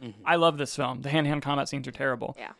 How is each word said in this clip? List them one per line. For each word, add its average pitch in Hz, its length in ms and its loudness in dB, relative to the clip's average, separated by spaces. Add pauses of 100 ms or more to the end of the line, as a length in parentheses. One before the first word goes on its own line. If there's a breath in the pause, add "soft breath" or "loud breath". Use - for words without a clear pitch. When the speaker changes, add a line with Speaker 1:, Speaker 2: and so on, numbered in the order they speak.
Speaker 1:
Mm-hmm. 107 220 -12
Speaker 2:
I 165 100 6
love 165 220 6
this 139 180 -4
film. 127 260 -2
The 139 80 -6
hand-to-hand 147 320 2
combat 139 280 0
scenes 131 180 -6
are 127 40 -10
terrible. 131 460 -2
Speaker 3:
Yeah. - 220 -12